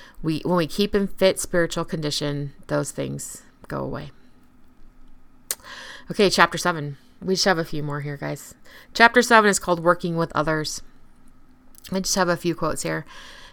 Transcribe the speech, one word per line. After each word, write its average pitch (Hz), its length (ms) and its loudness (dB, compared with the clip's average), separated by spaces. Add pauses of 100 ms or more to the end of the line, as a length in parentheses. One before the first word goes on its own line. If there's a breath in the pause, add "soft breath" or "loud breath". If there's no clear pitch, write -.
(220 loud breath)
we, 160 220 -2
when 180 140 2
we 160 100 2
keep - 260 0
in 202 140 2
fit - 320 4
spiritual 170 460 0
condition, 147 680 -4 (140)
those 147 240 -2
things 139 520 -10 (260)
go 143 100 -6
away. 135 320 -8 (2000 loud breath)
Okay, 190 220 4
chapter 170 260 4
seven. 147 400 -4 (240)
We 185 140 0
just 170 100 0
have 180 140 2
a 165 60 -2
few 151 180 -4
more 143 180 -6
here, 143 160 -8
guys. 147 380 -10 (400 loud breath)
Chapter 233 260 8
seven 226 260 8
is 196 120 2
called 170 240 -2
Working 170 320 2
with 165 180 0
Others. 156 480 -2 (1080)
I 190 80 -2
just - 160 -2
have 180 140 2
a 170 80 2
few 170 180 -2
quotes - 260 -4
here. 160 240 -4 (480 loud breath)